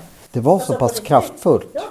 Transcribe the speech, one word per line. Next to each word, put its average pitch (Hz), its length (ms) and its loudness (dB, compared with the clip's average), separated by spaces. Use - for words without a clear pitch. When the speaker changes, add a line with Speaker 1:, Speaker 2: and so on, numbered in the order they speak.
Speaker 1:
Det 123 80 -4
var 139 140 4
Speaker 2:
Alltså, 185 200 -2
Speaker 1:
så 117 60 -4
pass 120 120 0
Speaker 2:
på - 40 -6
riktigt. - 120 -10
Speaker 1:
kraftfullt. 139 680 0
Speaker 2:
Ja, 294 180 -8